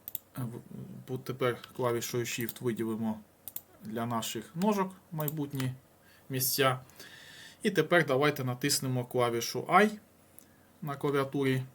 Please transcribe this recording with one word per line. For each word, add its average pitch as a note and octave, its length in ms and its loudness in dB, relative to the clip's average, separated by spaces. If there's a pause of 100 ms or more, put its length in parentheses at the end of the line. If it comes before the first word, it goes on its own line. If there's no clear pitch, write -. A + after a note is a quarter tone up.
(360)
в-, A#2+ 240 -6 (480)
бу-, B2+ 100 -6
тепер B2 400 -2 (180)
клавішою A#2+ 480 0
Shift A#2 380 -6
виділимо A2 580 -2 (640)
для A#2 240 -6
наших A#2 500 -6
ножок G3 360 0 (200)
майбутні D3 600 -2 (560)
місця. C3 520 2 (800)
І A3 80 2
тепер E3 360 4
давайте C#3+ 380 2
натиснемо B2+ 600 0
клавішу A#2+ 560 0
I G3+ 300 6 (920)
на C#3+ 140 -6
клавіатурі. C#3 680 2 (120)